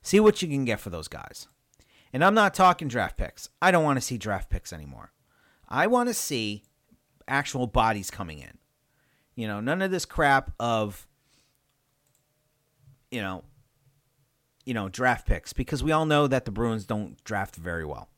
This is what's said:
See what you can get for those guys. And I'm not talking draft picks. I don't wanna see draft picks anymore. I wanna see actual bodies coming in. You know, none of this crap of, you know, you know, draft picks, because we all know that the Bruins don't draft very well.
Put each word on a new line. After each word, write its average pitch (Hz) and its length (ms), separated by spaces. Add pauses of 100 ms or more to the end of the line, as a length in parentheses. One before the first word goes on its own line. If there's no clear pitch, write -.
See 202 200
what 214 200
you 185 60
can 139 180
get 113 140
for - 100
those 85 200
guys. - 380 (640)
And 135 100
I'm 196 100
not 208 200
talking 180 340
draft 113 300
picks. - 320 (120)
I 185 100
don't 170 120
wanna 139 180
see 123 160
draft 101 320
picks - 240
anymore. 73 380 (560)
I 147 200
wanna 240 260
see 110 500 (640)
actual 135 400
bodies 110 420
coming 80 300
in. - 180 (760)
You 113 120
know, 104 120
none 147 220
of 190 100
this 185 140
crap 139 540
of, 110 480 (2000)
you 117 100
know, 95 240 (1200)
you 127 80
know, 101 160
draft 123 380
picks, - 260
because 135 280
we 156 120
all 160 120
know 147 220
that 131 160
the 117 80
Bruins 110 340
don't 107 380
draft 98 320
very 82 300
well. 69 320